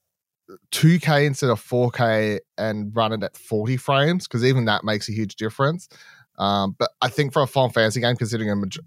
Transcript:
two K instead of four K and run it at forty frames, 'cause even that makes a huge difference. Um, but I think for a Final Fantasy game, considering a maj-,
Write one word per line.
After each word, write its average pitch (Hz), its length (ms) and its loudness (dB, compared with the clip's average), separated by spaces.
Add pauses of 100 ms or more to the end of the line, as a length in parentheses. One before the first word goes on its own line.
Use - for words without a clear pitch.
(720)
two 165 280 6
K 147 260 2
instead 139 240 0
of 110 100 0
four 123 320 0
K 107 480 0 (180)
and 107 380 -4
run 110 160 0
it 107 120 -6
at 92 120 -8
forty 113 400 -4
frames, 143 520 0
'cause 117 180 -2
even 131 200 4
that 104 200 0
makes 107 240 -2
a - 20 -6
huge 104 240 -6
difference. 139 540 -4 (480)
Um, 98 420 0
but - 120 0 (100)
I 123 80 2
think 143 240 -2
for 156 80 2
a 131 60 2
Final 131 220 2
Fantasy 110 300 2
game, 120 160 2
considering 110 340 -4
a 104 60 0
maj-, 101 320 -6